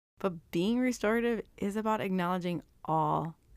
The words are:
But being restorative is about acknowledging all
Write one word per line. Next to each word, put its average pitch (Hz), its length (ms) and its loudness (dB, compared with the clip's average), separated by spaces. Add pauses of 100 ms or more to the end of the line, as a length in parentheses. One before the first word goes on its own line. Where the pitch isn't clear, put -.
(200)
But 190 140 -2 (180)
being 208 280 2
restorative 233 600 0 (160)
is 196 180 -2
about 214 240 0
acknowledging 180 640 0 (220)
all 156 500 0 (220)